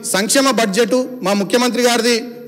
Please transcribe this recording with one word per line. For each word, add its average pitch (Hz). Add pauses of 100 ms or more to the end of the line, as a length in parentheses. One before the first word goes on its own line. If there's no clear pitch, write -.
(160)
సంక్షేమ 269 (100)
బడ్జెట్, 226 (260)
మా 190
ముఖ్యమంత్రి 240
గారిది 233 (320)